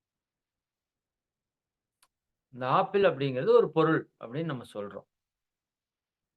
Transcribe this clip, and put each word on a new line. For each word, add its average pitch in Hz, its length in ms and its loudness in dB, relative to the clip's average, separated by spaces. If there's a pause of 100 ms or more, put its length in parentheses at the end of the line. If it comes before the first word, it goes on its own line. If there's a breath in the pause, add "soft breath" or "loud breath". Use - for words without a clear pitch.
(2500)
இந்த 123 180 -10
ஆப்பிள் 190 320 2
அப்படிங்கிறது 139 500 0
ஒரு 226 160 4
பொருள் 160 300 2 (140)
அப்படின்னு 143 380 -8
நம்ம 120 160 -10
சொல்றோம். 101 400 -12 (1300)